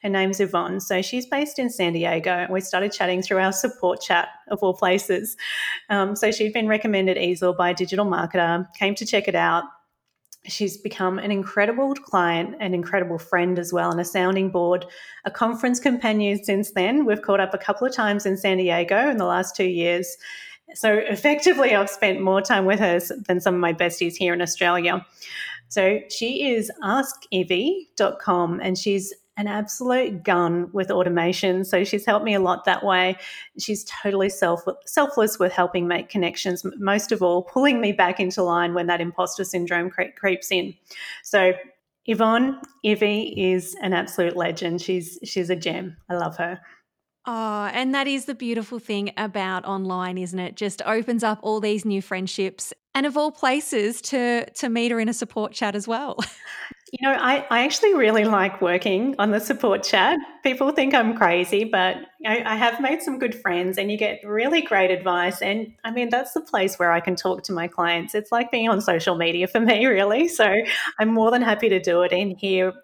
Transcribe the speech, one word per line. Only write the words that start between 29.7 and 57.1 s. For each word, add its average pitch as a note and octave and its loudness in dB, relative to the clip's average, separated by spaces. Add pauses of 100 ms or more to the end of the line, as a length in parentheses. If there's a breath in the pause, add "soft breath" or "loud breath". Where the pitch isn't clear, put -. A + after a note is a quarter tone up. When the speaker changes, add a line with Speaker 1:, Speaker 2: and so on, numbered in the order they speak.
Speaker 1:
gun F3 2
with F#3+ -2
automation. F3+ 2
So F#3+ 2
she's G3+ -2
helped G#3+ 2
me G#3+ 0
a G3 2
lot F3+ 0
that C#4 2
way. F#3 2 (420 loud breath)
She's - -6
totally G3 -2
self-, F3 0 (200)
selfless B3 2
with F3+ 2
helping - 0
make F3 -2
connections, F#3 -2
m-, F#3+ -8
most G3+ 0
of G3 0
all, F3+ 4
pulling B3+ 2
me G#3 0
back F#3 2
into F#3 0
line F3 2
when F3 0
that F3 0
imposter F3 -4
syndrome F3 -2
cre-, - -4
creeps F#3+ -2
in. F#3+ -2 (500 loud breath)
So F#3 4 (520)
Yvonne, A3+ 2 (240)
Ivy G#3 0
is F#3 0
an F#3 -2
absolute F3 -2
legend. E3+ -4
She's, F3 -6
she's F3 -4
a F3+ 2
gem. E3+ -6 (140)
I F3+ -4
love D#3+ -4
her. F3 -6 (680 loud breath)
Speaker 2:
Oh, G#3+ -4
and C4 -2
that C#4 -2
is C4+ -4
the C#4+ -8
beautiful A3+ -6
thing G3+ -4
about F#3+ -4
online, F#3 -4
isn't F#3 -6
it? F3+ -8
Just G3+ -6
opens A3+ -2
up G#3+ 0
all G#3+ -2
these G#3+ -2
new G3 0
friendships, F#3+ -6 (220)
and C4+ 0
of C#4 -2
all D4+ 0
places B3+ -2
to, A#3+ -2
to - -6
meet A#3 0
her A#3 0
in A3 0
a A#3 -2
support G#3+ -6
chat G#3 -4
as G#3 -6
well. B3 -4
<laughs> - -6 (640 loud breath)
Speaker 1:
You B3+ -2
know, C4+ 4